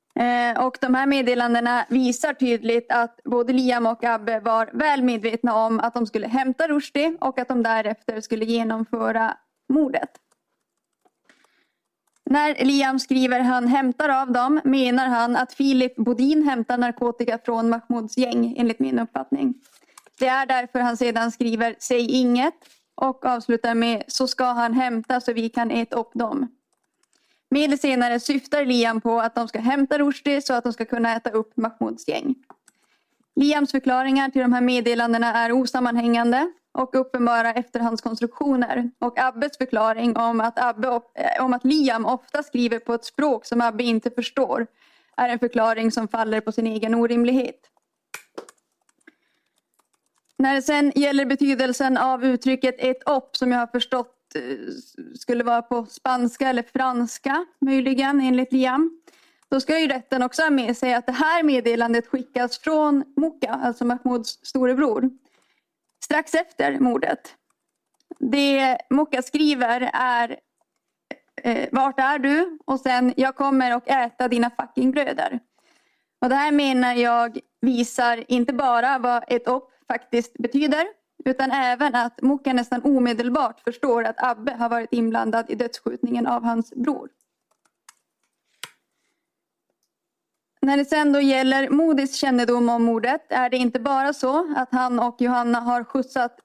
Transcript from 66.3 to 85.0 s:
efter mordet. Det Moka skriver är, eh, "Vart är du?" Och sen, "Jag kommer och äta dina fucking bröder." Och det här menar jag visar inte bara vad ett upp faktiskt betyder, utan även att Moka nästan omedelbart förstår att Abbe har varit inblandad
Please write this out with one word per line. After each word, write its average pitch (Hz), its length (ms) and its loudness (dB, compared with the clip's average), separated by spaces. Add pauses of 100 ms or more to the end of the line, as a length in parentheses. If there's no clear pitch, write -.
efter 285 440 -2
mordet. - 560 -2 (840)
Det 269 600 2 (120)
Moka 277 320 0
skriver 254 720 0
är, 240 440 -2 (1080)
eh, 233 300 -2
"Vart 262 280 0
är 277 180 0
du?" 302 460 0
Och 269 160 -2
sen, 247 360 0
"Jag 262 200 0
kommer 262 400 0
och 247 120 -6
äta 254 400 0
dina 240 220 0
fucking 254 400 -2
bröder." 269 500 -2 (800)
Och 254 80 0
det 254 60 2
här 285 180 2
menar 262 420 2
jag 233 440 2 (220)
visar 240 680 0
inte 247 240 0
bara 254 460 2
vad 240 300 0
ett 240 200 -2
upp 254 220 -4 (180)
faktiskt 233 440 -4
betyder, 285 540 0 (380)
utan 262 260 0
även 262 440 0
att 240 280 -2
Moka 269 300 0
nästan 247 300 -2
omedelbart 240 800 0
förstår 240 440 0
att 226 180 -4
Abbe 240 300 -2
har 233 160 -2
varit 226 240 -4
inblandad 226 580 0